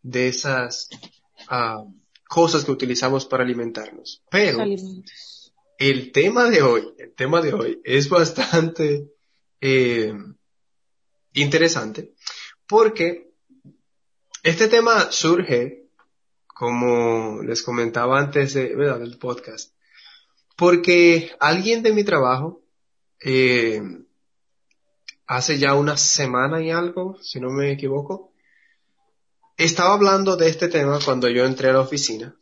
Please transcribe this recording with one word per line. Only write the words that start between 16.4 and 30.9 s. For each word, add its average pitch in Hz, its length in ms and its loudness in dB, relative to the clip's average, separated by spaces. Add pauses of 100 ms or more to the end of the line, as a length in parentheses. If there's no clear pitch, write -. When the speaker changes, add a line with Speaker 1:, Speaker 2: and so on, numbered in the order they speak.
Speaker 1:
como 120 960 -2
les 113 200 -6
comentaba 120 560 0
antes 143 340 -2
de, 131 220 -2
¿verdad? 135 240 -2
del 120 180 -12
podcast, 123 560 -12 (840)
porque 175 840 4
alguien 190 440 0
de 220 100 4
mi 208 100 2
trabajo, 143 580 0 (640)
eh, 123 580 2 (1500)
hace 131 300 -4
ya 139 180 2
una 147 220 2
semana 139 680 0
y 160 80 -4
algo, 180 500 -6
si - 180 -14
no 127 100 -8
me 139 220 -2
equivoco, 143 600 -6 (1300)
estaba 170 360 2
hablando 196 440 4
de 165 100 4
este 160 200 0
tema 147 360 0